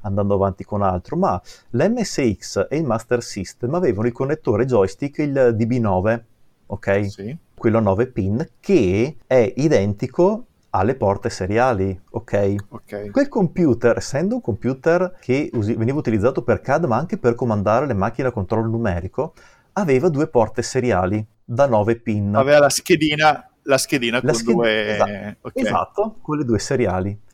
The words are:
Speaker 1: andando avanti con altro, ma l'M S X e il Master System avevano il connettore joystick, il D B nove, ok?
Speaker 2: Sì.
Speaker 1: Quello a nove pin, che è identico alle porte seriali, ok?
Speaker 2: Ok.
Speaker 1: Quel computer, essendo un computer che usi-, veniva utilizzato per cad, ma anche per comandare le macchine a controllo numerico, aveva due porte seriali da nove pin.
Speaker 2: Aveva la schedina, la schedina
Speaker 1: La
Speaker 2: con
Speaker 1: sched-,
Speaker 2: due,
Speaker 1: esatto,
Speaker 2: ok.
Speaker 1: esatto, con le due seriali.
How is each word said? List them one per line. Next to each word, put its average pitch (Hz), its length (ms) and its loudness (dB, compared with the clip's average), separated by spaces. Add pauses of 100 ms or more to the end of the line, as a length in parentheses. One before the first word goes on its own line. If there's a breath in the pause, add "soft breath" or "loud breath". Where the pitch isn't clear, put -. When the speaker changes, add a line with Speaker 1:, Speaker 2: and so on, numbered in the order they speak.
Speaker 1:
andando 101 320 0
avanti 95 300 0
con 104 180 -4
altro, 92 340 -2
ma 156 240 0 (300 soft breath)
l'M 202 320 0
S 127 360 0
X - 320 -4
e 139 60 -2
il 160 80 -2
Master 117 380 -2
System 123 520 -8
avevano 120 320 0
il 120 60 0
connettore 135 540 -2
joystick, 123 520 0
il 139 360 2
D 110 120 0
B 123 120 0
nove, 110 460 0 (420)
ok? 101 440 -2
Speaker 2:
Sì. 107 260 -12 (180)
Speaker 1:
Quello 110 240 2
a - 20 4
nove 104 260 2
pin, 104 400 -2 (140)
che 120 560 2 (100)
è 117 300 2
identico 175 880 0 (260)
alle 104 240 0
porte 104 360 0
seriali, 98 680 0 (120)
ok? 117 440 -2 (140)
Speaker 2:
Ok. - 420 -12
Speaker 1:
Quel 277 180 0
computer, 147 680 2
essendo 170 380 -4
un 247 80 -4
computer 151 760 -2
che 135 340 -2
usi-, 110 200 0
veniva 117 240 -2
utilizzato 117 440 0
per 107 180 0
cad, 156 240 0
ma 110 120 0
anche 170 200 -4
per 120 180 2
comandare 110 520 2
le 127 80 -2
macchine 117 340 0
a 120 40 -2
controllo 110 360 -2
numerico, 113 640 -4 (400 soft breath)
aveva 156 380 2
due 147 180 0
porte 113 340 2
seriali 107 640 0 (180)
da 123 240 0
nove 113 300 2
pin. 104 380 -2
Speaker 2:
Aveva 139 240 6
la 143 100 6
schedina, 151 800 0 (140)
la 135 160 2
schedina 117 440 -2
Speaker 1:
La 123 100 0
Speaker 2:
con - 20 2
Speaker 1:
sched-, 117 200 0
Speaker 2:
due, 107 380 2
Speaker 1:
esatto, 104 440 -4 (120)
Speaker 2:
ok. - 80 -10
Speaker 1:
esatto, 196 640 -2
con 151 180 -4
le 147 60 -2
due 113 140 0
seriali. 101 600 -2 (160)